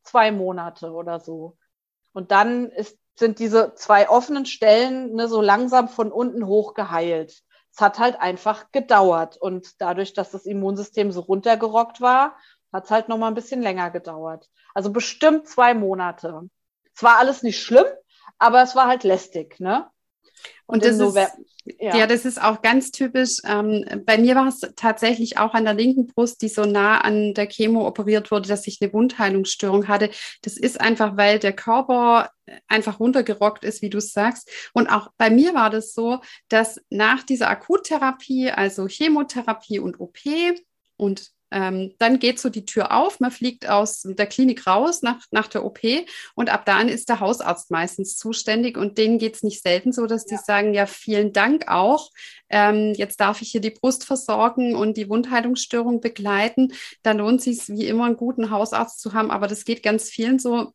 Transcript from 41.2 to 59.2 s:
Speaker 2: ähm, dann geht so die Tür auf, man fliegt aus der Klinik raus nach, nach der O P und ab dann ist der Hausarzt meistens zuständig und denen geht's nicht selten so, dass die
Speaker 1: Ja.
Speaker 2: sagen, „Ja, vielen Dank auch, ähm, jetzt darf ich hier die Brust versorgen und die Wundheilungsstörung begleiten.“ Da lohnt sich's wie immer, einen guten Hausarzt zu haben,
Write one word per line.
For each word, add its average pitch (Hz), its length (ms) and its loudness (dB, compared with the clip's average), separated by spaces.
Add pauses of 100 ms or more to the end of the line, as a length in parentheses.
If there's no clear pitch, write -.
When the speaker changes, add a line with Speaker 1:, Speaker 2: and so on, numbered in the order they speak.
Speaker 2:
ähm, 190 480 -4
dann 233 180 2
geht 240 220 0
so 262 80 -4
die 208 160 -8
Tür - 260 -4
auf, 302 300 0
man 247 100 0
fliegt 247 380 -8
aus 208 360 0
der 190 220 -4
Klinik 254 400 0
raus 247 360 0
nach, 240 180 -4 (100)
nach 214 160 -2
der - 180 -8
O 202 60 -8
P 262 340 -2 (300)
und 233 180 -2
ab 208 140 -2
dann 208 220 2
ist - 200 -4
der 233 120 0
Hausarzt 196 500 -4
meistens 180 460 -6
zuständig 226 600 -4
und 202 220 -4
denen 220 200 2
geht's 220 260 -4
nicht 202 180 -6
selten 185 300 0
so, 240 140 -2
dass 220 200 -6
die - 80 -8
Speaker 1:
Ja. 202 40 -6
Speaker 2:
sagen, 208 360 0
„Ja, 202 120 2
vielen 208 460 -2
Dank 233 360 0
auch, 226 420 2 (380)
ähm, 214 460 2
jetzt 202 260 -6
darf 208 220 0
ich 226 100 -10
hier 226 80 -2
die 214 100 -4
Brust 254 340 -2
versorgen 240 680 0
und 214 220 -2
die 208 120 -6
Wundheilungsstörung 240 920 -2
begleiten.“ 226 720 -2 (320)
Da 220 80 2
lohnt 214 300 0
sich's 233 260 -4
wie 208 180 -6
immer, 233 200 -2
einen 233 100 0
guten 240 340 -4
Hausarzt 220 500 -2
zu 214 120 -10
haben, 214 180 -2